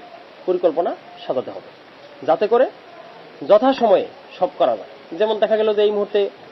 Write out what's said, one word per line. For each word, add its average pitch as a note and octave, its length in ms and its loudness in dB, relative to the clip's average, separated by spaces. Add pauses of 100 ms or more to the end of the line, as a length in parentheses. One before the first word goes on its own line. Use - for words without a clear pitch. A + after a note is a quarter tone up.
(440)
পরিকল্পনা F3+ 480 -2 (300)
সাজাতে B2+ 300 -6
হবে, - 180 -16 (520)
যাতে E3+ 260 0
করে A#3+ 180 2 (760)
যথাসময়ে G#3+ 680 2 (280)
সব F#3 220 -2
করা C3+ 180 2
যায়। - 160 -16 (220)
যেমন G#3+ 260 0
দেখা A3 180 2
গেল A3 160 0
যে G#3 100 0
এই G#3 80 2
মুহূর্তে G#3 280 -2 (320)